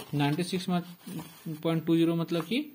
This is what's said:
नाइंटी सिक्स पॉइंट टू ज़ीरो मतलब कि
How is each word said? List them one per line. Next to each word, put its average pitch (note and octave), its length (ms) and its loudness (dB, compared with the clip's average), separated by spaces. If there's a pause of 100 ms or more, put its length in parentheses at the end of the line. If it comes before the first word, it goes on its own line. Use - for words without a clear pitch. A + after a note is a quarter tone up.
(160)
नाइंटी D3 280 2
सिक्स F3+ 220 -4 (960)
पॉइंट E3 240 0
टू E3 120 4
ज़ीरो E3 180 4
मतलब E3 280 0
कि B3 320 -2